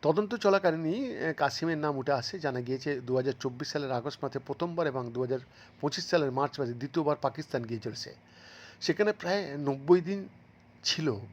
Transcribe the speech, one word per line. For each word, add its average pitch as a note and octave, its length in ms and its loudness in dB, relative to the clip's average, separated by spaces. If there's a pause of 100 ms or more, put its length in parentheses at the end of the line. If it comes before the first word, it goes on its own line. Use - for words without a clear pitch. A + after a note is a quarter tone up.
তদন্ত G3 340 2
চলাকালীনই, G3 680 2
এ, D#3+ 320 -2
কাসিমের D#3 400 0
নাম D3+ 200 0
উঠে C3 140 0
আসে। C#3 280 -2
জানা C3+ 220 -2
গিয়েছে, C3 400 -2
দু B2+ 140 0
হাজার C3 240 2
চব্বিশ C3 280 -4
সালের C#3+ 240 -2
আগস্ট B2 320 -4
মাসে C#3 160 -4
প্রথমবার E3 480 -2
এবং B2+ 240 -4
দু A#2+ 100 -2
হাজার B2+ 180 0 (420)
পঁচিশ D3+ 240 -2
সালের D3+ 260 2
মার্চ C#3 280 0
মাসে B2 140 -2
দ্বিতীয়বার C#3+ 480 0
পাকিস্তান C#3 420 -2
গিয়েছিল A2+ 300 -6
সে। - 200 -12 (680)
সেখানে G#3+ 320 2
প্রায় F3 440 -2
নব্বই C#3+ 440 6
দিন F#3+ 260 -4 (560)
ছিল D3+ 320 0 (180)